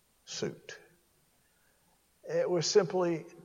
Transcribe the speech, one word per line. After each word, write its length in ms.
suit. 520
It 220
was 160
simply 580